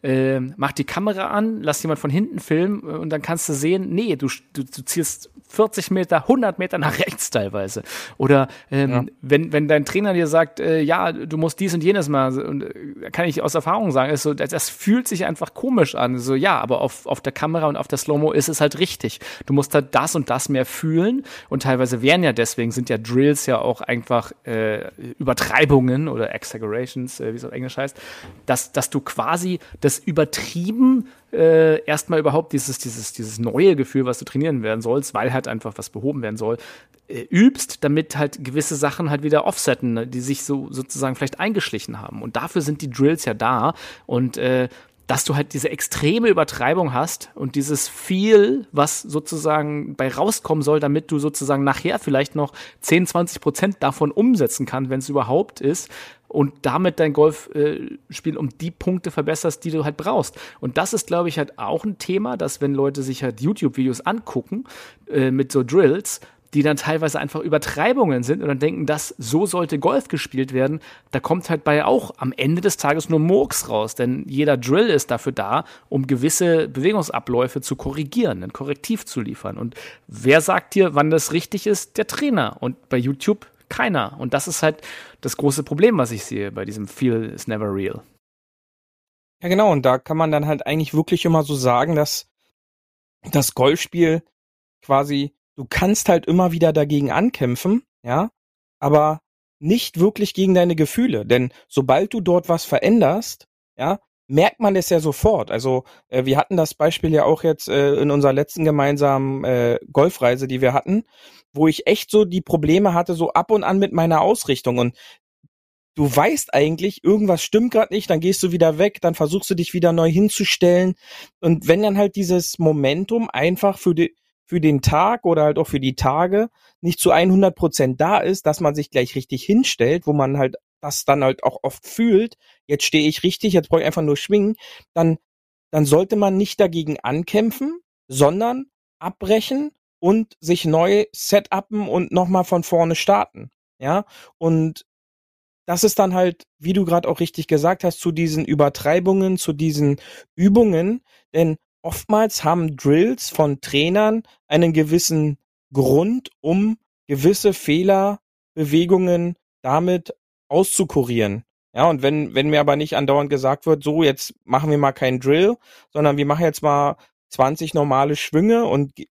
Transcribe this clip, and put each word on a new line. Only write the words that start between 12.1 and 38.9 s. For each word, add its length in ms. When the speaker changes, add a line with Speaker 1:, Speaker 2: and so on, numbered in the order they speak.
Speaker 1:
und, 220
äh, 500
kann 160
ich 140
aus 140
Erfahrung 360
sagen, 220
ist 80
so, 140
das, 160
das 180
fühlt 380
sich 180
einfach 300
komisch 400
an. 240
So, 160
ja, 260
aber 200
auf, 260
auf 120
der 120
Kamera 340
und 120
auf 100
der 100
Slow-Mo 340
ist 160
es 140
halt 160
richtig. 420
Du 60
musst 200
halt 220
das 200
und 140
das 200
mehr 180
fühlen 560
und 140
teilweise 400
werden 200
ja 80
deswegen, 400
sind 180
ja 100
Drills 480
ja 100
auch 240
einfach, 500
äh, 480
Übertreibungen 920
oder 260
Exaggerations, 840
äh, 100
wie 60
es 80
auf 80
Englisch 240
heißt, 200
dass, 260
dass 180
du 100
quasi 600
das 180
übertrieben, 1120
äh, 540
erstmal 340
überhaupt 320
dieses, 280
dieses, 340
dieses 260
neue 380
Gefühl, 260
was 160
du 60
trainieren 360
werden 200
sollst, 320
weil 180
halt 160
einfach 300
was 120
behoben 320
werden 140
soll, 220
äh, 140
übst, 640
damit 320
halt 260
gewisse 320
Sachen 340